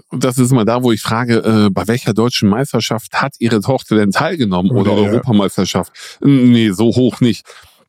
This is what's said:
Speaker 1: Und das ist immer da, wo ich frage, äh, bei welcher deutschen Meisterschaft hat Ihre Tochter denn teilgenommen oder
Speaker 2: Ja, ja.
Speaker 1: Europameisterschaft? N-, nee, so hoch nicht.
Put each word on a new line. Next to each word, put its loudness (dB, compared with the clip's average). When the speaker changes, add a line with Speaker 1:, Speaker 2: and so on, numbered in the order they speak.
Speaker 1:
Und -8
das -2
ist 2
immer 4
da, 0
wo 2
ich -4
frage, -2
äh, 2
bei -4
welcher -2
deutschen 0
Meisterschaft -4
hat -4
Ihre 0
Tochter -2
denn 2
teilgenommen -2
oder 0
Speaker 2:
Ja, 2
ja. 0
Speaker 1:
Europameisterschaft? -2
N-, 4
nee, 4
so 0
hoch 0
nicht. 0